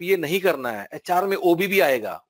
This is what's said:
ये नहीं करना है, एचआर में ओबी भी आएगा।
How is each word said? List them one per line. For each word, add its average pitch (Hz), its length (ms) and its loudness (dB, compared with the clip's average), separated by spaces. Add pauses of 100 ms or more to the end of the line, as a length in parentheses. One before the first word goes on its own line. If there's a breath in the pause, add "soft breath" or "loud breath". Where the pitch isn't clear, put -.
ये 185 140 2
नहीं 170 240 -2
करना 143 300 0
है, 104 240 -10
एचआर 180 320 0
में 196 100 0
ओबी 175 300 2
भी 190 140 2
आएगा। 113 500 0